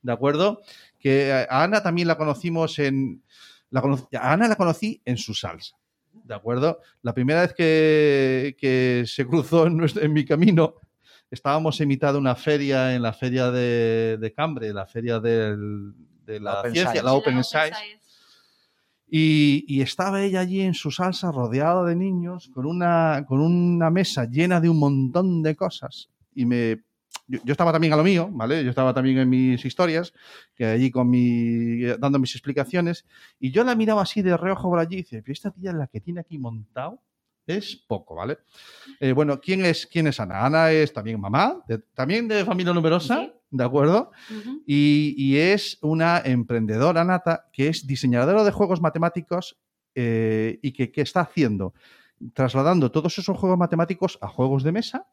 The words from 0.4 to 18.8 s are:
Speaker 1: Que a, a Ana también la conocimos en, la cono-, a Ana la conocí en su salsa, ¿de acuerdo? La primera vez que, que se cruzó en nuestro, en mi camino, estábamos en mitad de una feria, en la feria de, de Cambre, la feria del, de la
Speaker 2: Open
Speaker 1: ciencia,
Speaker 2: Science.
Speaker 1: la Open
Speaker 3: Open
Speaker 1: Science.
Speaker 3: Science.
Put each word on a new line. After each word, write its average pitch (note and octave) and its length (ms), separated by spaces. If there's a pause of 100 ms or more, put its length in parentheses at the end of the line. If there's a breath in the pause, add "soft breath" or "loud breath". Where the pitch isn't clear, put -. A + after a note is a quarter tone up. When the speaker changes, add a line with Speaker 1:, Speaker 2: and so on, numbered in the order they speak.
Speaker 1:
Que C#3 320
a, C3 180
a C3 140
Ana G3+ 180
también F3 280
la D#3 80
conocimos D#3+ 600
en, C3+ 460 (460 soft breath)
la C3 120
cono-, C3 280 (100)
a B2 140
Ana A3+ 160
la G#3+ 80
conocí G3 480
en B2 120
su - 160
salsa, - 440 (340)
¿de - 240
acuerdo? B2+ 440 (220 soft breath)
La A#2 120
primera C#3+ 280
vez F3 120
que, D3 1040
que B2+ 460
se B2+ 200
cruzó D#3+ 420
en E3 100
nuestro, D#3+ 260
en D3+ 80
mi D3+ 140
camino, E3 500 (560 soft breath)
estábamos D3+ 480
en D3+ 80
mitad C#3 240
de C#3+ 80
una C3 160
feria, C#3 580
en B2 100
la A2+ 100
feria B2+ 380
de, A2+ 680
de A2 140
Cambre, C3 400
la G2 120
feria A#2 360
del, G#2 720 (320)
de G#2+ 160
la G2+ 180
Speaker 2:
Open A#2 140
Speaker 1:
ciencia, D#3+ 180
Speaker 2:
Science. A#2+ 140
Speaker 1:
la C3 80
Open C3+ 220
Speaker 3:
Open B2+ 100
Speaker 1:
Science. D#3 340
Speaker 3:
Science. G#3 260 (1040 soft breath)